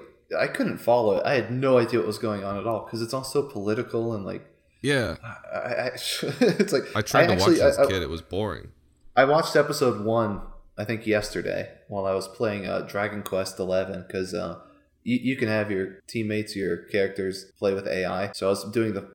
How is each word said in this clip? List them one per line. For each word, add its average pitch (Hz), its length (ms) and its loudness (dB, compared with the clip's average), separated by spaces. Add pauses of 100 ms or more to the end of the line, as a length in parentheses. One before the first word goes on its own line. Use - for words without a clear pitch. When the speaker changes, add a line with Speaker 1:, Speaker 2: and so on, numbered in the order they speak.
(380)
Speaker 1:
I 123 80 2
couldn't 151 320 -2
follow 113 380 4
it. - 100 0
I 139 80 2
had 110 180 0
no 131 260 4
idea 117 200 4
what 98 80 2
was 107 120 -4
going 104 260 -2
on 98 120 -4
at 98 100 -4
all 110 200 -2
'cause 113 160 -8
it's 113 120 -6
all 131 100 -4
so - 180 -2
political 113 720 -2
and, 98 100 -6
like, 95 200 -8 (380)
Speaker 2:
Yeah. 120 340 0 (360)
Speaker 1:
I, 95 60 -6
I, 117 280 -4
<laughs> - 80 -4 (460)
it's 202 320 4
like, 135 120 2 (100)
Speaker 2:
I 110 80 2
tried - 220 4
Speaker 1:
I - 40 8
Speaker 2:
to - 40 4
Speaker 1:
actually, 95 220 6
Speaker 2:
watch - 60 4
it - 40 6
as 139 140 6
Speaker 1:
I, - 40 4
Speaker 2:
a 139 40 6
Speaker 1:
I, - 40 -2
Speaker 2:
kid. 95 120 0
It 71 80 -4
was 80 120 -6
boring. 90 480 -6 (460)
Speaker 1:
I 131 80 8
watched 156 320 4
episode 127 480 4
one, 110 380 0 (360)
I 107 60 -4
think 110 220 -4
yesterday, 98 600 0 (200)
while 98 180 -4
I 95 80 2
was 95 140 -2
playing, 104 380 -2
uh, 95 160 -2
Dragon 101 400 -4
Quest 95 360 -4
eleven, 92 520 -2
'cause, 92 220 -4
uh, 90 280 -6 (420)
you, 120 200 0
you 127 140 -2
can 117 120 0
have 107 220 0
your 95 360 -4
teammates, 107 500 -4
your 90 220 -2
characters 95 680 -2 (120)
play 98 160 2
with 98 120 -6
A 90 200 -2
I. 92 280 -4
So 95 120 -2
I 98 40 4
was 98 200 -2
doing 110 240 0
the 95 200 -8